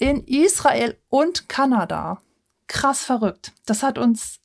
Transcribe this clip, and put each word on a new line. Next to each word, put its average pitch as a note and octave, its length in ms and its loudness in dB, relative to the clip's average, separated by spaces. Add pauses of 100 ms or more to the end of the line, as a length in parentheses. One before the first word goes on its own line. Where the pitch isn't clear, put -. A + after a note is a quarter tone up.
in C#4 240 0
Israel C#4+ 760 2 (100)
und D#4 400 0
Kanada. F#3 720 -2 (460)
Krass - 380 -2
verrückt. A3 480 -4 (140)
Das A3 180 0
hat C4+ 120 0
uns A#3 480 0